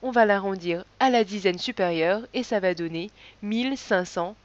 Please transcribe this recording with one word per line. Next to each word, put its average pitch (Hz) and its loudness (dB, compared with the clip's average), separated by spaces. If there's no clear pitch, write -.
on 254 -6
va 233 6
l'arrondir 190 0
à 262 4
la 240 4
dizaine 190 0
supérieure 180 0
et 254 -2
ça 226 -2
va 185 2
donner 170 -6
mille 240 -2
cinq 185 0
cent 180 -6